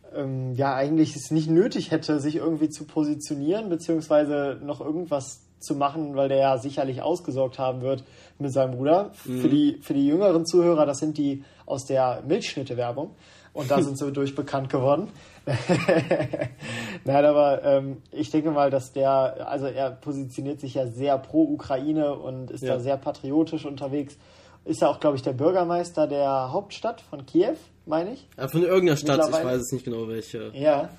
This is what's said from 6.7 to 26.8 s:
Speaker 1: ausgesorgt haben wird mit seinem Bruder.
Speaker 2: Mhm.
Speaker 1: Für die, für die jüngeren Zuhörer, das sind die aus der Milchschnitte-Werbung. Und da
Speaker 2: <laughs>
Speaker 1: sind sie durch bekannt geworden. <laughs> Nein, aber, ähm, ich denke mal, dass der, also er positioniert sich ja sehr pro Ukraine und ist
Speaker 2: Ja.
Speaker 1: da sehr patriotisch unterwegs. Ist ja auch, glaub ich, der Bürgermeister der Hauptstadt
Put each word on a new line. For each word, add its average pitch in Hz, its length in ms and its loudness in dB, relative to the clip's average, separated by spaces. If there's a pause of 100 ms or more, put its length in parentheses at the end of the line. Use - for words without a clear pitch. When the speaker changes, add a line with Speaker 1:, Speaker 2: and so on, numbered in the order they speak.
Speaker 1:
ausgesorgt 135 580 -2
haben 127 220 -2
wird 127 220 -2 (360)
mit 143 120 -4
seinem 131 240 0
Bruder. 160 360 2 (140)
Speaker 2:
Mhm. 127 160 -4
Speaker 1:
Für - 80 4
die, 147 320 4
für - 120 -6
die 139 120 4
jüngeren 165 400 4
Zuhörer, 170 400 6
das 139 140 -2
sind 156 180 -2
die 139 260 -2 (220)
aus 139 200 -6
der 131 420 0
Milchschnitte-Werbung. 131 880 -4 (380)
Und - 180 -8
da 143 100 6
Speaker 2:
<laughs> - 20 4
Speaker 1:
sind 139 140 -2
sie 143 140 -4
durch 139 240 -2
bekannt 139 340 -4
geworden. 143 380 2 (380)
<laughs> 147 1600 -2
Nein, 139 200 4
aber, 147 380 4
ähm, 139 340 2 (140)
ich 151 200 -6
denke 156 200 0
mal, 143 180 2
dass 131 240 -2
der, 135 540 0
also 139 180 -4
er 131 260 -4
positioniert 139 680 -8
sich 131 160 -10
ja 131 120 -2
sehr 131 300 0
pro 156 260 2 (100)
Ukraine 147 640 -2
und 131 360 -10
ist 123 120 -12
Speaker 2:
Ja. 131 120 0
Speaker 1:
da 123 40 -4
sehr 135 180 -2
patriotisch 151 680 -2
unterwegs. 143 520 -6 (480)
Ist 160 160 -2
ja 156 80 4
auch, 135 100 -2
glaub 147 160 2
ich, 135 80 -6
der 139 100 -2
Bürgermeister 170 720 2
der 135 440 0
Hauptstadt - 500 -6